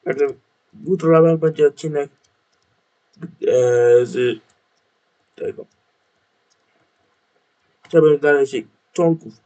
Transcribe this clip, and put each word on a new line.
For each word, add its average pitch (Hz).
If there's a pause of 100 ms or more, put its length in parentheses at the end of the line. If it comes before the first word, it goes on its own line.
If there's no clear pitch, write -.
Także 415 (580)
jutro 160
rano 165
będzie 156
odcinek, 143 (1120)
e, 123
z 123 (960)
tego. - (2250)
Chciałbym 151
znaleźć 139 (380)
członków. 165 (120)